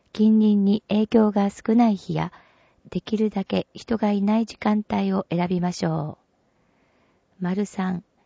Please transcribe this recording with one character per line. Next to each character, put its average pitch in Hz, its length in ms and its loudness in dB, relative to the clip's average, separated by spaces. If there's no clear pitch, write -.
近 220 260 4
隣 214 180 4
に 202 320 2
影 214 180 0
響 214 240 4
が 202 180 0
少 - 260 -4
な 240 140 4
い 208 80 0
日 180 160 -8
や、 156 200 -4
で 185 100 -6
き - 160 -6
る 214 140 0
だ 196 140 -4
け 190 300 -4
人 - 220 -6
が 208 160 0
い 202 80 0
な 208 180 2
い 226 80 0
時 - 100 -18
間 214 340 -2
帯 196 240 -2
を 190 160 -2
選 175 180 -2
び 180 120 -2
ま 175 120 -2
し - 140 -4
ょ 156 320 -4
う。 185 40 -6
丸 185 200 -2
三、 185 400 -6